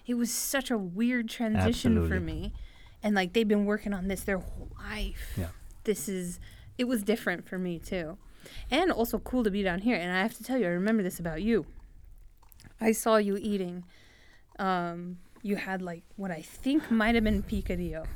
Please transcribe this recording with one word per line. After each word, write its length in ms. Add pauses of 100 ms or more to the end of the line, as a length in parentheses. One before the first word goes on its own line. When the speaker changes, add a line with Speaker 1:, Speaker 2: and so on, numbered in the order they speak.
Speaker 1:
It 80
was 160
such 400
a 80
weird 500
transition 680
for 60 (120)
Speaker 2:
Absolutely. 200
Speaker 1:
me. 180 (500)
And, 120
like, 200
they've 140
been 180
working 280
on 140
this 160
their 140
whole 300 (100)
life. 580
Speaker 2:
Yeah. 120 (360)
Speaker 1:
This 240
is, 300 (380)
it 80
was 180
different 460
for 100
me, 200
too. 400 (520)
And 220
also 260
cool 260
to 60
be 120
down 180
here. 160
And 160
I 100
have 140
to 80
tell 140
you, 80
I 40
remember 320
this 160
about 240
you. 220 (1160)
I 120
saw 240
you 240
eating. 440 (720)
Um, 600 (240)
you 140
had, 260
like, 200 (140)
what 140
I 120
think 480
might 240
have 100
been 180
picadillo. 720